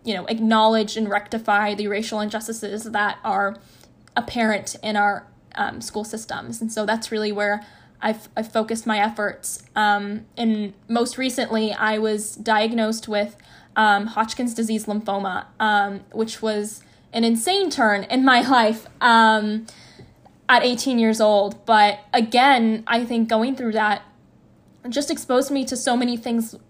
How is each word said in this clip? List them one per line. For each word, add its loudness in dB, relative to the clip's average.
you -4
know, -8
acknowledge 2
and -2
rectify 0
the -4
racial -4
injustices -8
that -2
are -2
apparent -2
in -4
our, 0
um, -6
school -8
systems. -10
And -6
so -4
that's -4
really -2
where -4
I've, -4
I've -6
focused -4
my 0
efforts. -4
Um, 0
and -2
most -2
recently, -2
I 0
was -2
diagnosed 0
with, -2
um, 4
Hodgkin's -4
disease -2
lymphoma, -4
um, 0
which -6
was -4
an 0
insane 2
turn 2
in 0
my 6
<laughs> 0
life, 2
um, 4
at 6
eighteen 0
years 2
old. 2
But 4
again, 4
I 0
think -2
going 0
through -4
that 0
just -2
exposed 0
me -2
to -6
so 0
many -2
things, -4